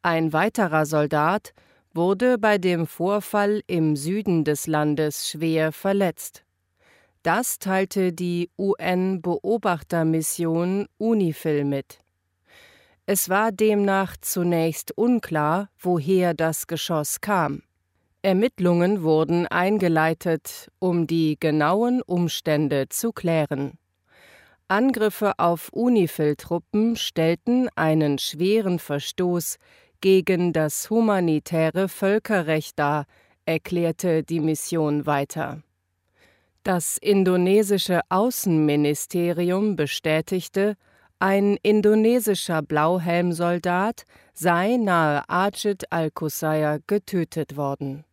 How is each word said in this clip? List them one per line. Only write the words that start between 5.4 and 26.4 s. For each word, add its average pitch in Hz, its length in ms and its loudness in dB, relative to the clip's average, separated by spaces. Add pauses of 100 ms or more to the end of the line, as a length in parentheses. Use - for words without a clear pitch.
verletzt. 196 760 -4 (760)
Das 190 340 -2
teilte 190 560 -2
die 175 420 -4
U-N-Beobachtermission 180 2250 -2 (140)
unifil 170 680 0
mit. 139 360 -6 (1040)
Es 190 220 -2
war 214 220 2
demnach 196 680 0
zunächst 170 760 -2
unklar, 196 840 0
woher 175 560 2
das 160 320 -2
Geschoss 156 540 -4
kam. 160 420 -2 (580)
Ermittlungen 185 800 2
wurden 160 460 2
eingeleitet, 170 1300 0
um 175 300 0
die 160 320 0
genauen 180 640 2
Umstände 151 840 0
zu - 220 -4
klären. 147 680 -2 (920)
Angriffe 214 680 0
auf 170 360 0
unifil-Truppen 208 1200 0